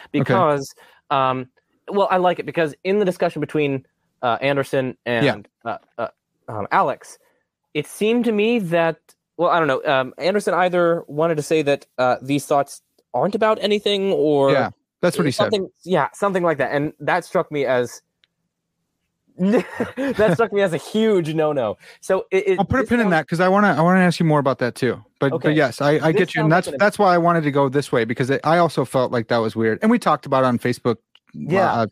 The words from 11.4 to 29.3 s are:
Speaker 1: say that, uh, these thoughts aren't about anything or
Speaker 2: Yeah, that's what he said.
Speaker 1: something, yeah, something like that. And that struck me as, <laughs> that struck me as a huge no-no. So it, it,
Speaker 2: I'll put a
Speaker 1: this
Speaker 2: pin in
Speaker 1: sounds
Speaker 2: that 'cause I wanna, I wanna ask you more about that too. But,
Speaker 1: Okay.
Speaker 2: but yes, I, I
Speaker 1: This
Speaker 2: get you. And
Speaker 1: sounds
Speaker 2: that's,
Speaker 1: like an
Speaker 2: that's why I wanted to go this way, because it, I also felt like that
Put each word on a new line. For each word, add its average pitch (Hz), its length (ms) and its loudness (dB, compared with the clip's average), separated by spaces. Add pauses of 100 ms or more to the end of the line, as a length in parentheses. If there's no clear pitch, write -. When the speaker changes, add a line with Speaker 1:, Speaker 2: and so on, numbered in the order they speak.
Speaker 1:
say 160 180 0
that, 143 240 0 (120)
uh, 127 240 2
these 139 240 -2
thoughts 143 360 -2 (320)
aren't 170 220 -2
about 220 260 0
anything 202 500 -2
or 143 400 2
Speaker 2:
Yeah, 127 180 0 (320)
that's 175 160 -2
what 180 80 0
he 139 60 -2
said. 208 140 -2
Speaker 1:
something, 196 240 -2 (140)
yeah, 160 300 0
something 190 300 -2
like 165 140 0
that. 123 140 -2
And 147 280 -2
that 160 260 -2
struck - 260 -2
me 143 140 -2
as, 123 360 -2 (1400)
<laughs> - 20 -
that 220 920 0
struck 214 180 0
me 202 100 0
as 185 120 0
a 160 40 -2
huge 202 560 0
no-no. 147 440 0 (240)
So 190 280 -2
it, 185 180 0
it, 185 120 2
Speaker 2:
I'll 190 60 0
put 254 140 0
a 262 40 2
Speaker 1:
this 220 60 -6
Speaker 2:
pin 240 100 2
in 226 60 2
Speaker 1:
sounds 190 60 0
Speaker 2:
that 156 180 0
'cause 165 100 -4
I 185 80 2
wanna, 196 260 4
I 139 80 0
wanna 180 200 4
ask 180 180 2
you 175 60 2
more 151 140 2
about 131 200 0
that 120 160 -2
too. 113 260 -2 (180)
But, 139 140 0
Speaker 1:
Okay. 165 160 0
Speaker 2:
but 151 60 2
yes, 139 240 0
I, 143 120 2
I 156 200 2
Speaker 1:
This 185 80 2
Speaker 2:
get 175 160 -2
you. 156 60 -2
And 156 100 2
Speaker 1:
sounds - 0 -
Speaker 2:
that's, 180 160 2
Speaker 1:
like 156 60 -8
an 139 60 -8
Speaker 2:
that's 208 200 2
why 196 140 4
I 175 40 4
wanted 170 260 2
to 143 80 0
go 139 180 2
this 139 220 -2
way, 123 120 2
because 120 260 -2
it, 135 140 0
I 156 140 4
also 165 260 2
felt 127 300 -2
like 120 160 -4
that 120 80 2